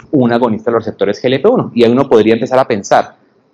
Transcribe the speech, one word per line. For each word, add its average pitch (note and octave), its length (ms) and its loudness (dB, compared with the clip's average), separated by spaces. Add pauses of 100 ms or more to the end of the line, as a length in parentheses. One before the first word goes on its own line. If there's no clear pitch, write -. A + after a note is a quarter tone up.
(100)
un B2 200 0
agonista A#2 400 -2
de A2 40 0
los A2+ 100 -2
receptores G2+ 380 -4
G C3 60 -2
L C3 100 0
P G3+ 100 0
uno. A3+ 260 -2
Y A#2 100 2
ahí A2+ 60 4
uno C3 160 0
podría A2 280 4
empezar B2+ 240 -2
a C3 100 0
pensar, - 480 -2 (380)